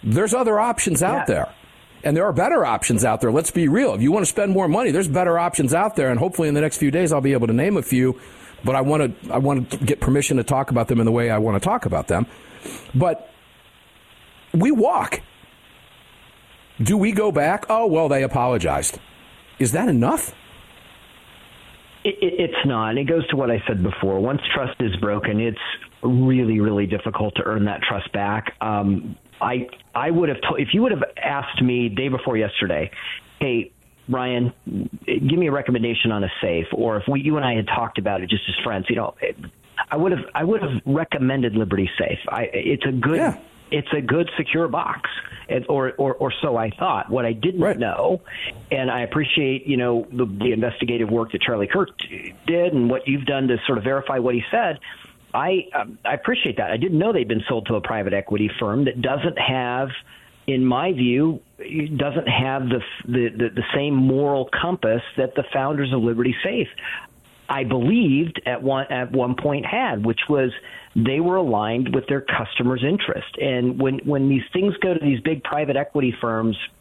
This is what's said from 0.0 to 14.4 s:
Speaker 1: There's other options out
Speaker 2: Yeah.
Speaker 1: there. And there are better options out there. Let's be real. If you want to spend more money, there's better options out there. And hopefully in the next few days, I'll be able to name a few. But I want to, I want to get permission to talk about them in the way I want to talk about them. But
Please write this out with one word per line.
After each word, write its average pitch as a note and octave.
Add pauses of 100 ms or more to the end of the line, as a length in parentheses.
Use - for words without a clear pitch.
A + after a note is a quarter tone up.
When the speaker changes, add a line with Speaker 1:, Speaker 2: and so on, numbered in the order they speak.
Speaker 1:
There's F3+
other A3+
options G3+
out A3
Speaker 2:
Yeah. A2
Speaker 1:
there. - (500)
And D3
there F3
are G3
better G3
options A2
out A2+
there. A2+
Let's D#3
be E3+
real. E3+
If G#2
you C#3
want G3+
to -
spend G3+
more F#3
money, G3+
there's E3+
better E3+
options E3
out G3+
there. C3+
And A#2
hopefully E3+
in C#3+
the D3
next D3+
few C#3+
days, D#3+
I'll C#3+
be C#3
able A#2+
to A2+
name F3
a C3
few. B2+ (420)
But B2+
I C3+
want C#3+
to, A#2
I A#2+
want C3+
to -
get -
permission C3+
to A#2
talk C3+
about A#2+
them A#2
in A2+
the A2+
way A#2+
I G#2+
want G#2+
to -
talk A3+
about F2
them. G2 (680)
But D#3+ (1200)